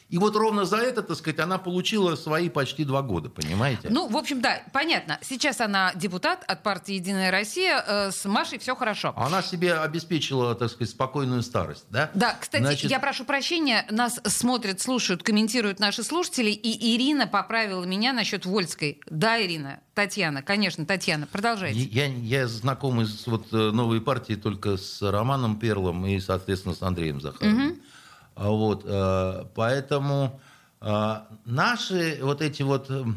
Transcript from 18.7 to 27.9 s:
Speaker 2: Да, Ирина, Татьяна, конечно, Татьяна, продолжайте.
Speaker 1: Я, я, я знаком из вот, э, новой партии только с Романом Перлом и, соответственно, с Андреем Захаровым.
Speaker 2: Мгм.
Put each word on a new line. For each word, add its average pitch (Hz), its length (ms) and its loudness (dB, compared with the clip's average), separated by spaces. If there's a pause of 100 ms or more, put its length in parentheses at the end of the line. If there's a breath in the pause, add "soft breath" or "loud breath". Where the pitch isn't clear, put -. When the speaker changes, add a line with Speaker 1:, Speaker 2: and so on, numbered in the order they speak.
Speaker 2:
Да, 220 340 2
Ирина, 156 380 -6 (120)
Татьяна, 185 480 0
конечно, 196 440 0
Татьяна, 170 440 0
продолжайте. 190 480 -2
Speaker 1:
Я, 123 280 2
я, 135 80 -2
я 123 340 0
знаком 120 540 0
из 107 260 -2
вот, 110 240 0
э, 110 200 4
новой 113 280 2
партии 113 360 -2
только 98 420 -2
с - 240 -8
Романом 107 580 2
Перлом 95 460 0
и, 98 160 2
соответственно, 92 540 -2
с - 60 -10
Андреем 82 380 0
Захаровым. 208 460 2
Speaker 2:
Мгм. 339 100 0 (640 loud breath)